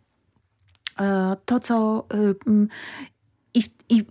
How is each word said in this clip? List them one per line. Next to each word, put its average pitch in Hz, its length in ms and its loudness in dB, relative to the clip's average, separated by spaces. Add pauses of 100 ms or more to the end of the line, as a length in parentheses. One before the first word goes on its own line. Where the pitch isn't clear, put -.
(1000)
E, 196 440 0
to, 247 160 0
co, 220 540 -2
y, 208 200 0 (120)
mm, 214 220 4 (840)
i 240 80 4
w-, - 60 -4 (200)
i, 220 220 4